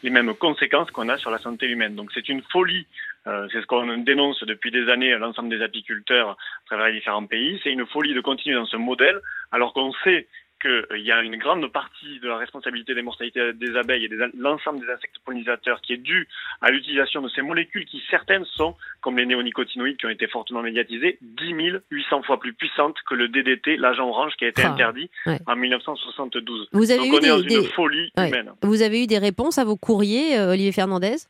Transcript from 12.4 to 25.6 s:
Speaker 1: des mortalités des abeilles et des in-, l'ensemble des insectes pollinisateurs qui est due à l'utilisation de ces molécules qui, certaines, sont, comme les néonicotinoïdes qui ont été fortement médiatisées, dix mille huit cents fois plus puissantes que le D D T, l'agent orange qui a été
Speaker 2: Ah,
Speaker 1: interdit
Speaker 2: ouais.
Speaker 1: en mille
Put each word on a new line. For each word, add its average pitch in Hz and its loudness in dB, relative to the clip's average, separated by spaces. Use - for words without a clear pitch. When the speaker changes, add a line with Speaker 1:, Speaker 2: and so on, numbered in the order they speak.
Speaker 1:
des 120 -4
mortalités 120 -4
des 117 -4
abeilles 120 0
et - -4
des 107 -4
in-, 123 -2
l'ensemble 143 -2
des 120 -8
insectes - -10
pollinisateurs 120 -4
qui - -6
est 123 -4
due 156 -2
à 120 6
l'utilisation 139 0
de 131 -6
ces 135 -4
molécules 165 -4
qui, - -14
certaines, 185 0
sont, 160 -2
comme 127 -2
les 123 4
néonicotinoïdes 123 -2
qui - -6
ont 113 -2
été 110 -2
fortement 117 -6
médiatisées, 117 -2
dix 120 -8
mille 175 -2
huit 143 -6
cents 139 2
fois 127 0
plus 123 -8
puissantes 151 0
que - -2
le 120 2
D 131 0
D 127 2
T, 156 0
l'agent 127 2
orange 131 0
qui 120 -2
a - 2
été 123 0
Speaker 2:
Ah, 127 4
Speaker 1:
interdit 135 0
Speaker 2:
ouais. 160 0
Speaker 1:
en 120 2
mille 127 0